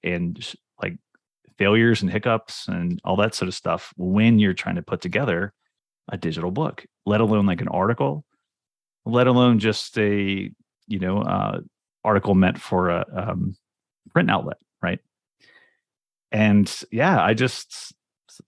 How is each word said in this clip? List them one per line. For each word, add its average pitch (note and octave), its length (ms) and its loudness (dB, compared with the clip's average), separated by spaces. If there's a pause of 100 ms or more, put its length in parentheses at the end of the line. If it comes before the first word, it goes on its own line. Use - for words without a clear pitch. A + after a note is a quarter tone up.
and F2 400 -6
sh-, - 140 -14 (260)
like, F2+ 160 -8 (600)
failures A2 440 4
and F2+ 80 0
hiccups - 580 -4
and F2 360 -4
all F#2 120 0
that G#2+ 180 0
sort F#2 140 -4
of F#2 60 -8
stuff - 420 -6
when G#2 420 4
you're G2 160 4
trying - 220 -6
to E2+ 60 -6
put - 180 -8
together G2 520 -2 (580)
a G2 80 -8
digital E2+ 320 -4
book, C#3 360 -6 (200)
let G#2+ 140 2
alone, G#2 260 2
like, F2+ 160 0
an - 60 -4
article, A#2 560 -2 (840)
let A#2+ 200 2
alone B2 320 6
just G#2+ 400 -2
a, G2+ 520 0 (380)
you G3+ 100 -4
know, F#2+ 240 -2
uh, G1+ 380 -2 (440)
article G2+ 300 2
meant F#2 260 4
for F2+ 300 0
a, E2+ 240 -2
um, F#2+ 420 -4 (560)
print F3 180 2
outlet, - 280 -4 (240)
right?" F2+ 180 -4 (1300)
And G#2 400 4 (200)
yeah, C3 300 2
I G#2 120 4
just, - 580 -6 (560)